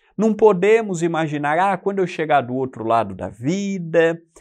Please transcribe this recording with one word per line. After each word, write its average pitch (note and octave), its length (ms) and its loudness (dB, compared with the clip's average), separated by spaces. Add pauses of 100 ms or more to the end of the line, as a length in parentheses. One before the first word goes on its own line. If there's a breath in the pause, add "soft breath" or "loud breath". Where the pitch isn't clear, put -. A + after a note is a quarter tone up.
(160)
Não A3 160 2
podemos G#3 720 2
imaginar, D3+ 560 -2
"Ah, F#3+ 180 0
quando G3 220 -4
eu F3+ 80 0
chegar D3+ 320 0
do B2 160 -4
outro C3 300 -6
lado A2+ 280 0
da F#2 140 -8
vida, E3 920 -2 (240 soft breath)